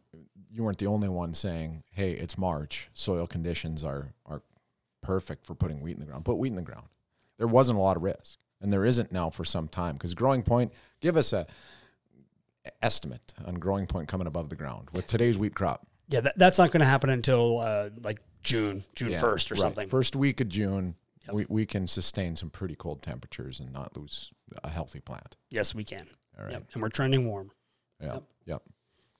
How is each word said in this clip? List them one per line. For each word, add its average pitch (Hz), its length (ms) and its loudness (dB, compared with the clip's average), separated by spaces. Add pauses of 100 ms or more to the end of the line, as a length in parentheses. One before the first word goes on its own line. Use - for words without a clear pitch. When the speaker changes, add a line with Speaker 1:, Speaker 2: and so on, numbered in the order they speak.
(520)
Speaker 1:
you 113 100 -6
weren't 104 140 0
the 98 100 -2
only 104 220 2
one 87 240 -2
saying, 80 500 -4 (100)
"Hey, 95 200 -2
it's - 240 -8
March. 82 560 -4
Soil 85 340 -2
conditions 82 560 -4
are, 71 300 -6 (140)
are 76 160 -12 (580)
perfect - 460 -4
for 87 80 -12
putting 78 260 -2
wheat 80 140 -8
in - 60 -12
the - 60 -10
ground." 71 200 -10
Put 120 100 0
wheat 131 140 -2
in 104 60 -6
the 90 60 -6
ground. - 240 -14 (520)
There 113 80 2
wasn't 120 320 6
a 98 40 4
lot 95 140 6
of 80 60 -2
risk, - 340 -4 (240)
and 101 100 -2
there 98 140 4
isn't 120 260 2
now 87 200 0
for 82 160 -6
some 80 200 0
time. 85 300 -4
'Cause 85 160 -4
growing 123 300 2
point, 120 300 4 (280)
give 165 160 2
us 147 160 6
a 90 140 -2 (1400)
estimate 82 500 -2 (140)
on 90 80 -6
growing 92 320 -2
point 82 220 -4
coming 92 180 -4
above 80 240 -4
the 78 60 -8
ground 64 360 -10
with 90 140 -6
today's 117 320 2
wheat 104 160 -2
crop. - 320 -2 (220)
Speaker 2:
Yeah, 139 120 0
that, - 180 -2
that's 180 200 10
not 175 140 8
gonna 160 120 6
happen 135 260 6
until, 120 500 4
uh, 104 300 0 (120)
like, 107 180 -6 (220)
June, 104 400 0 (120)
June 120 180 -2
Speaker 1:
Yeah, 87 80 0
Speaker 2:
first 113 320 2
or - 20 -2
Speaker 1:
right. - 60 0
Speaker 2:
something. 101 280 0
Speaker 1:
First 127 280 2
week 139 240 2
of 120 80 2
June, 95 460 0 (320)
Speaker 2:
Yep. 101 80 -6
Speaker 1:
we, 104 140 0
we 110 180 0
can 95 200 -2
sustain 90 480 -2
some 80 160 -6
pretty 87 240 -8
cold 76 280 -10
temperatures 65 580 -12
and 64 120 -12
not 67 240 -12
lose - 360 -12 (320)
a 71 60 -8
healthy 80 300 -8
plant. - 360 -16 (140)
Speaker 2:
Yes, 107 240 0
we 107 100 -8
can. - 220 -12 (320)
Speaker 1:
All - 60 -10
right. - 100 -8
Speaker 2:
Yep. - 180 -12
And 113 100 -6
we're 107 60 -2
trending 131 380 2
warm. 101 240 -6 (500)
Speaker 1:
Yeah. 73 140 -6
Speaker 2:
Yep. - 80 -10 (240)
Speaker 1:
Yep. 78 160 -8 (580)